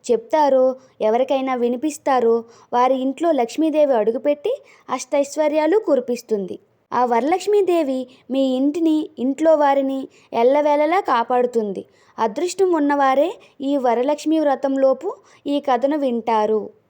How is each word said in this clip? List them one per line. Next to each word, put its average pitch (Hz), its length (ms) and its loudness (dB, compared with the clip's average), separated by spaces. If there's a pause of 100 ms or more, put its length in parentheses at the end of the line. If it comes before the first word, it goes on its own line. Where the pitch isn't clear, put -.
(120)
చెప్తారో, 262 640 2 (240)
ఎవరికైనా 262 540 0
వినిపిస్తారో, 240 880 0 (280)
వారి 247 220 2
ఇంట్లో 269 360 -2
లక్ష్మీదేవి 294 640 0
అడుగుపెట్టి 294 680 -2 (280)
అష్టైశ్వర్యాలు 302 880 0
కురిపిస్తుంది. 247 800 -2 (340)
ఆ 247 120 0
వరలక్ష్మీదేవి 320 1000 0 (240)
మీ 262 260 0
ఇంటిని, 311 600 0
ఇంట్లో 277 360 2
వారిని 277 540 0 (240)
ఎల్లవేళలా 294 680 2
కాపాడుతుంది. 233 840 -2 (340)
అదృష్టం 349 540 -2
ఉన్నవారే 285 680 2 (220)
ఈ 277 160 -2
వరలక్ష్మీ 277 640 0
వ్రతంలోపు 269 760 0 (320)
ఈ 285 140 -2
కథను 269 380 0
వింటారు. 220 800 -2 (120)